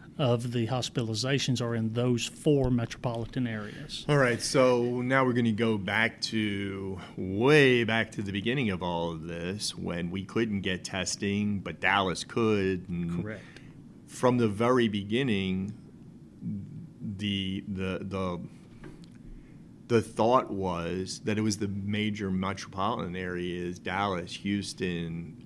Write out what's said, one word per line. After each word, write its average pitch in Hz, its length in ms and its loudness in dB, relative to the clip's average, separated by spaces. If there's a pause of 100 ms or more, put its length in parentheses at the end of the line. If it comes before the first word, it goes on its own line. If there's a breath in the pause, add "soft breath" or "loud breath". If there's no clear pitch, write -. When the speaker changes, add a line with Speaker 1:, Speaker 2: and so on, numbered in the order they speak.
(180 loud breath)
Speaker 1:
of 120 360 2
the 117 140 0
hospitalizations 123 920 0
are 117 160 -2
in 113 160 0
those 120 340 2
four 139 460 2
metropolitan 117 720 -2
areas. 107 640 -8
Speaker 2:
All 147 100 4
right, 120 240 4
so 123 600 4
now 131 240 4
we're 123 80 4
gonna 117 180 4
go 110 260 2
back 104 440 0
to, 98 760 -4 (200 loud breath)
way 123 640 6
back 113 300 0
to - 80 -6
the 98 100 -4
beginning 113 380 0
of 90 120 -2
all 85 300 -2
of 82 160 -8
this, 87 480 -4
when 87 340 -4
we 95 140 -4
couldn't 107 380 0
get 92 240 -2
testing, 101 760 -2
but 87 220 -8
Dallas 95 420 2
could. 98 640 2
And 85 380 -4
Speaker 1:
Correct. 104 180 -10 (640 loud breath)
Speaker 2:
from 123 300 2
the 117 100 6
very 117 400 4
beginning, 101 880 0 (1400)
the, 98 500 -2
the, 95 340 -2
the 95 380 -4 (1500 loud breath)
the 117 140 6
thought 117 480 2
was 92 760 -4
that 104 120 0
it 110 40 0
was 107 160 0
the 101 100 -2
major 104 640 -2
metropolitan 95 840 -2
areas, 90 640 -4
Dallas, 92 560 -2
Houston, 85 1120 -4